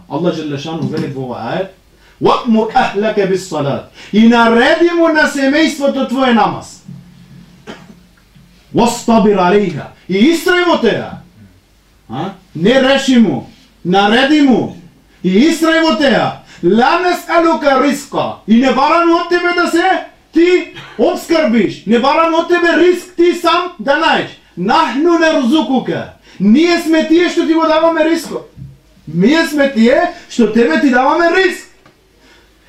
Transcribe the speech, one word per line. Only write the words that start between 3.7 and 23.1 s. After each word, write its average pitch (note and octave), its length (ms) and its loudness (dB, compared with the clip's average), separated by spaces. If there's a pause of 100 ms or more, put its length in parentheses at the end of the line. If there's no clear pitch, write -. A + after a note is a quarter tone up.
И A3 140 6
нареди A#3+ 720 2
му E4 100 2
на D#4 200 2
семејството C#4 800 -2
твое B3+ 260 0
намаз. - 500 -4 (1900)
„Вастабир G#3+ 640 2
алейха.“ F3+ 500 0 (200)
И G#3 240 2
истрај F4 340 0
во E4 120 2
теа. F#3 320 -2 (1000)
А? D#3 220 -10 (240)
Не A3 260 2
реши C4+ 380 2
му, D#3+ 300 0 (360)
нареди A3+ 560 2
му A#3 360 0 (460)
и G3 260 2
истрај D#4+ 320 0
во D#4+ 160 0
теа. G#3 340 0 (320)
„Ла A#3+ 380 2
насалука E4 800 0
ризқа.“ - 520 -4 (140)
И A3 140 4
не C4 120 2
барам E4 380 2
од F4 180 -2
тебе F4 260 -2
да E4+ 120 0
се F4+ 380 -2 (280)
ти E4+ 400 0 (240)
обскрбиш, A#3+ 880 -2
не A3+ 140 2
барам D#4+ 340 0
од E4+ 140 -2
тебе E4+ 300 0
риск F4 380 0